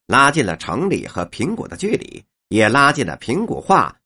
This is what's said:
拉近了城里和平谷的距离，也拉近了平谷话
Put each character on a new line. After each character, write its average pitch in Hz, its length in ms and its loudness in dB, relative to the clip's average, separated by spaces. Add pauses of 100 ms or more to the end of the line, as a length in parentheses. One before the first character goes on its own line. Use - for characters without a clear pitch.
拉 139 240 6
近 143 140 0
了 87 140 -4
城 139 320 -4
里 - 160 -4
和 87 200 -6
平 180 300 -6
谷 - 100 -10
的 - 120 -14
距 208 180 -2
离， - 260 -10 (260)
也 107 200 4
拉 139 240 4
近 143 140 -2
了 76 100 -8
平 185 300 -4
谷 67 120 -6
话 151 480 2